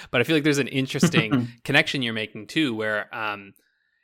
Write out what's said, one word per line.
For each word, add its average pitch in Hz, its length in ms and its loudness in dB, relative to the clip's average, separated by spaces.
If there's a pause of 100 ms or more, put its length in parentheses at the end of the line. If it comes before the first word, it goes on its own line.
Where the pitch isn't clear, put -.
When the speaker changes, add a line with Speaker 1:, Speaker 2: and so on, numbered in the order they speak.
(120)
Speaker 1:
But 127 80 4
I 117 40 2
feel 160 120 2
like 143 80 2
there's 147 140 4
an 123 100 0
interesting 131 880 0
Speaker 2:
<laughs> - 80 -20
Speaker 1:
connection 143 380 2
you're 117 120 -2
making 107 320 -6
too, 151 260 2
where, 107 400 -2
um, 104 400 -6 (520)